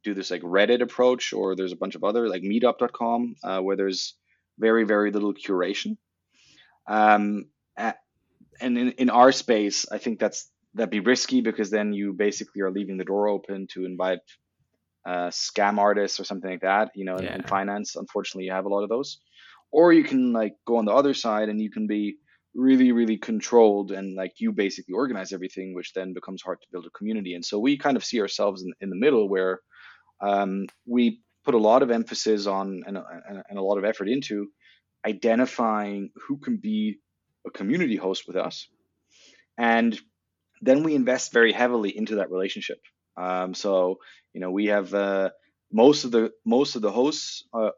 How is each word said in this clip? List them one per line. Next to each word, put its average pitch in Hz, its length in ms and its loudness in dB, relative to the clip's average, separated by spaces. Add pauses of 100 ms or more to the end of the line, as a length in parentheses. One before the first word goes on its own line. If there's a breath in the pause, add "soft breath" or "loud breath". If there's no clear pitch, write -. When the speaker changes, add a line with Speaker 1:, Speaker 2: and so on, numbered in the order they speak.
Speaker 1:
do 104 100 -4
this, 95 180 -8
like, 87 100 -6
Reddit 101 400 4
approach, 123 500 0
or 98 240 -2
there's 92 160 -4
a 87 60 -10
bunch - 180 -8
of 76 80 -6
other, 113 240 0
like, 92 140 -4
meetup 113 380 0
dot 120 120 0
com, 117 500 -4
uh, 95 200 -4
where 95 160 -2
there's 95 380 -4 (440)
very, 113 240 4
very 104 280 2
little 101 220 -2
curation. 98 640 -4 (920 soft breath)
Um, 104 580 4 (320)
a-, 110 180 -6 (640)
and 123 180 0
in, 123 140 0
in 127 180 0
our 123 220 8
space, 107 580 0
I 107 80 -6
think 113 220 -6
that's, - 320 -2 (220)
that'd 110 160 -2
be 107 100 -2
risky 123 400 2
because 110 300 -2
then 104 240 0
you 101 180 -4
basically 101 500 -4
are 95 100 -2
leaving 95 260 -6
the 92 80 -6
door 101 240 0
open 98 440 -6
to 92 120 -8
invite, 92 340 -2 (880)
uh, 87 240 -4
scam 101 500 0
artists 101 400 2
or 95 60 -10
something 95 260 -8
like 92 100 -10
that. 101 340 2
You 98 100 -8
know, 92 100 -6
in, 95 100 -4
in 87 160 -8
Speaker 2:
Yeah. - 60 -16
Speaker 1:
finance, 98 480 -4
unfortunately, 98 500 -8
you 92 60 -6
have 95 140 -4
a 101 40 -6
lot 101 140 0
of 101 60 -6
those. 123 300 -6 (520 soft breath)
Or 165 220 8
you 160 100 10
can, 127 300 2
like, 110 220 0 (120)
go 120 80 2
on 113 100 2
the 104 60 2
other 135 220 4
side 110 340 -2
and 107 140 -4
you 107 100 -4
can 107 160 -4
be 104 300 -4 (360)
really, 127 380 6
really 117 260 2
controlled 104 720 4
and, 95 240 -8
like, 95 220 -6
you 113 140 -2
basically 95 420 -2
organize 101 380 -4
everything, 92 420 -10
which 90 200 -12
then 92 200 -6
becomes 92 280 -12
hard 90 200 -8
to - 100 -20
build 87 140 -12
a 85 40 -20
community. 104 440 -8
And 87 100 -10
so 104 140 -6
we 135 200 0
kind 139 180 0
of 110 80 -2
see - 160 -4
ourselves 98 440 -2
in, 90 180 -10
in 98 80 -8
the 90 80 -6
middle 113 320 2
where, 92 320 0 (580 loud breath)
um, 98 480 -2 (180)
we 120 360 0 (240)
put 135 100 2
a - 20 4
lot 113 260 6
of 127 60 2
emphasis 113 580 -2
on 98 380 -4
and, 98 120 -10
and, 90 520 -16
and 101 80 -12
a 98 60 -4
lot 101 140 2
of 95 80 0
effort 101 240 -2
into 107 400 -4 (580 soft breath)
identifying 107 1000 0 (180)
who 139 100 -6
can 127 200 -4
be 107 420 -4 (480)
a - 20 -12
community 123 460 -2
host 95 320 -4
with 87 80 -12
us. - 320 -6 (920 soft breath)
And 117 420 2 (640)
then 131 220 4
we 160 100 0
invest 127 380 0
very 117 220 6
heavily 113 440 0
into 110 180 -4
that 92 140 -2
relationship. 95 500 -6 (380)
Um, 92 360 -4
so, 92 460 0 (340 loud breath)
you 92 80 -12
know, 92 100 -6
we 101 140 0
have, 101 280 0
uh, 98 380 0 (420)
most 139 300 6
of 123 80 -6
the, 113 200 2 (140)
most 127 300 0
of 120 60 -6
the 104 100 0
hosts, 131 640 -4
uh, 110 240 -2